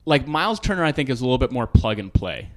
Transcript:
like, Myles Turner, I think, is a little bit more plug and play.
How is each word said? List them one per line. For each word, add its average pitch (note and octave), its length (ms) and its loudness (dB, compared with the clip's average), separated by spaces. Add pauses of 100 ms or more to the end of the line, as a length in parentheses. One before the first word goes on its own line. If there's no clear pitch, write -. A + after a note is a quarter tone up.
like, C#3+ 220 2
Myles E3+ 320 -2
Turner, F#3 240 0
I D#3 80 2
think, C#3 200 -2
is A#2+ 100 -2
a B2+ 40 -4
little B2+ 140 2
bit B2+ 140 0
more A#2+ 160 -2
plug G#2+ 320 2
and G2 120 -10
play. E2 440 -10